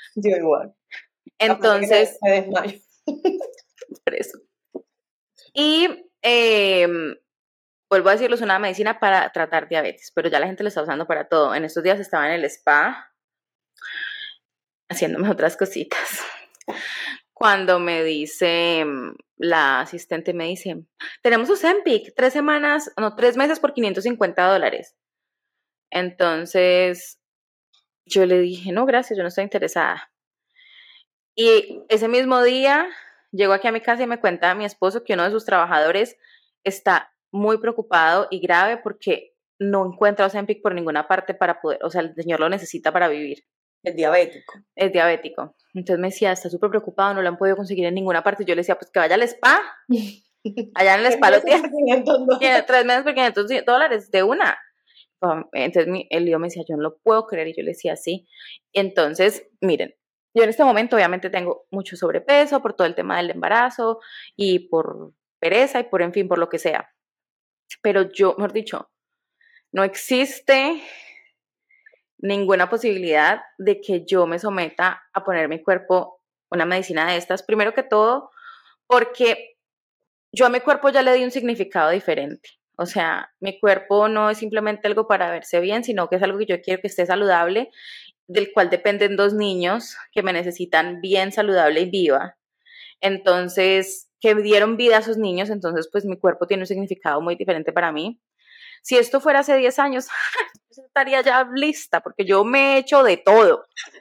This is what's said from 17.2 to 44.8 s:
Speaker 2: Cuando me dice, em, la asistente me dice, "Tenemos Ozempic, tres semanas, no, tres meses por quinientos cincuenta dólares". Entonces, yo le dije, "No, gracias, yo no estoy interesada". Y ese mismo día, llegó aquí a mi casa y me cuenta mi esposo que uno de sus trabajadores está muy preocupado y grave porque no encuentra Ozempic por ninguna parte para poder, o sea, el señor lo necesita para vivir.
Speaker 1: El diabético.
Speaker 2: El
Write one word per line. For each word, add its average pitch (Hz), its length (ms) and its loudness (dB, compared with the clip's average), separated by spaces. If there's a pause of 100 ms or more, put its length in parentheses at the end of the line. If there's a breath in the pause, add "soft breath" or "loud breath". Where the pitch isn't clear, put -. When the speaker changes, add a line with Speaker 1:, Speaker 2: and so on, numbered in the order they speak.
Speaker 2:
Cuando 190 460 2
me 170 240 -2
dice, 165 720 -2
em, 143 380 -6 (200)
la 147 440 2
asistente 170 520 -8
me 170 120 -8
dice, 175 400 -10 (380 loud breath)
"Tenemos 233 280 2
Ozempic, 370 640 0
tres 254 180 0
semanas, 294 640 -2
no, 214 200 -4
tres 240 200 2
meses 294 220 0
por 285 160 -2
quinientos 196 300 -2
cincuenta 190 420 0
dólares". 185 480 0 (960)
Entonces, 180 1300 0 (840)
yo 185 200 4
le 180 120 4
dije, 180 320 -4
"No, 220 160 0
gracias, 247 300 0
yo 185 80 -4
no 170 40 -6
estoy 185 140 -4
interesada". 175 720 -4 (1200 soft breath)
Y 226 540 4
ese 214 180 2
mismo 247 380 2
día, 269 440 2 (440 loud breath)
llegó 196 220 2
aquí 196 120 -2
a 226 60 2
mi 226 80 -4
casa 240 240 -2
y - 20 -2
me 233 140 -6
cuenta 180 340 0
mi 208 100 -6
esposo 202 380 -4
que 220 120 -4
uno 175 100 0
de 196 80 -2
sus 220 120 -4
trabajadores 175 720 0 (460 soft breath)
está 190 500 -2 (200)
muy 208 260 0
preocupado 196 720 0
y 185 100 -10
grave 180 360 2
porque - 580 -6 (240)
no 196 260 -2
encuentra 202 420 2
Ozempic 202 360 -6
por 190 120 -2
ninguna 156 340 -4
parte 185 260 -2
para 175 260 -2
poder, 156 220 -4
o 165 80 -6
sea, 175 120 -2
el 165 120 -10
señor 165 240 -4
lo 156 100 0
necesita 175 440 -4
para 175 160 2
vivir. 147 380 -8 (360)
Speaker 1:
El 170 140 -8
diabético. 165 580 0 (220)
Speaker 2:
El 185 160 0